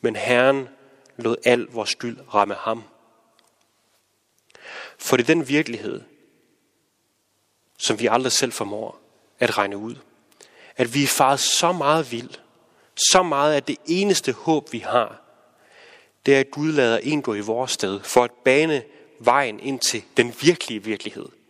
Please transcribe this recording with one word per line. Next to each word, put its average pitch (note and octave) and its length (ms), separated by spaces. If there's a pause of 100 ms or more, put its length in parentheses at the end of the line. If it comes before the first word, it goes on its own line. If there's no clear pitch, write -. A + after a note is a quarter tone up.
Men A#2 140
Herren B2 540 (480)
lod A#2 180 (100)
al B2 240
vores A2+ 200
skyld - 440
ramme G2+ 200
ham." A2 300 (2250)
For - 200
det A#2+ 60
er D#3 100
den D#3 140
virkelighed, A#2 540 (1800)
som A2 220
vi A#2 120
aldrig B2 200
selv - 200
formår G#2+ 480 (400)
at A#2 180
regne G2+ 200
ud. A2+ 180 (840)
At A#2+ 160
vi C#3 100
er C3+ 40
faret C3+ 320
så - 320
meget C#3+ 400
vild, A#2+ 180 (840)
så F#3 120
meget, D3+ 320
at C#3 120
det C3+ 180
eneste F3+ 460
håb, D3+ 420
vi A#2 60
har, A2+ 420 (1040)
det C#3 100
er, C3+ 40
at C3+ 120
Gud D3+ 200
lader B2 260
en D3 240
gå B2 120
i G#2 60
vores A2+ 320
sted, G2 320
for - 200
at A#2+ 80
bane C#3+ 520 (360)
vejen A#2+ 400
ind C3+ 200
til - 240 (140)
den A#2+ 240
virkelige C3+ 420
virkelighed G#2+ 420 (240)